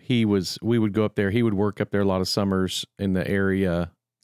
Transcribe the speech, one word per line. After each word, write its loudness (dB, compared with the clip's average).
he 0
was, 0
we 2
would 0
go 2
up -4
there. 0
He 0
would 2
work -2
up -2
there 2
a 2
lot 2
of -2
summers -2
in -2
the -2
area. 0